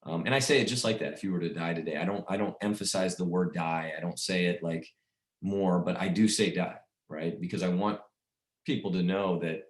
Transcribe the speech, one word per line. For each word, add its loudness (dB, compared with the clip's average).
um, -2
and 2
I 4
say 4
it 2
just 0
like 2
that, -4
If -14
you -2
were 0
to -2
die -2
today, -4
I -4
don't, -2
I -2
don't -2
emphasize 0
the -4
word 0
die. -2
I -8
don't -6
say 0
it, 0
like, -4
more, 2
but 0
I -2
do 6
say 4
die, -2
right? -4
Because -2
I 2
want 2
people -2
to 2
know 2
that -4